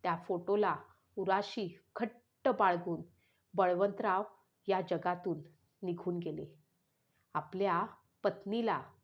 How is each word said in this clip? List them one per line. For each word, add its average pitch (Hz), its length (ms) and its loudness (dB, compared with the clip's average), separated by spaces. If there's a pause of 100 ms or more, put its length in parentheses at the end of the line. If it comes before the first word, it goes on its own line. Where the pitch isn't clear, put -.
त्या 170 120 0
फोटोला 185 600 0 (400)
उराशी 196 520 0 (280)
घट्ट - 520 -4
बाळगून 175 540 2 (520)
बळवंतराव 190 680 2 (460)
या 190 120 4 (100)
जगातून 180 500 -2 (420)
निघून 175 360 -4
गेले, 156 280 -6 (880)
आपल्या 185 500 0 (400)
पत्नीला 202 560 0 (240)